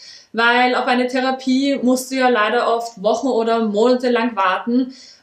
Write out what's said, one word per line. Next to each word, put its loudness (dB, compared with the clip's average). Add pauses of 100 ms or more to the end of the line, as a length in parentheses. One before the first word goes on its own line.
(320)
Weil 2
auf -2
eine 0
Therapie -2
musst 0
du -4
ja 2
leider 2
oft -6
Wochen 0
oder 0
Monate 2
lang 0
warten, -2 (280)